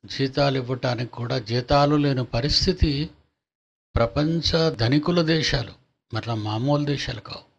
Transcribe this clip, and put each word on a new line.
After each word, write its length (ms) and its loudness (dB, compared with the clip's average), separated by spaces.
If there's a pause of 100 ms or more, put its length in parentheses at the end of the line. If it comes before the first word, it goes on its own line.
(120)
జీతాలు 500 0
ఇవ్వటానికి 560 -4
కూడా 180 -4 (140)
జీతాలు 540 4
లేని 200 0 (120)
పరిస్థితి 560 2 (1040)
ప్రపంచ 500 2 (340)
ధనికుల 360 2 (160)
దేశాలు, 400 -2 (400)
మరలా 220 -4 (100)
మామూలు 460 0
దేశాలు 360 -6
కావు. 160 -16 (140)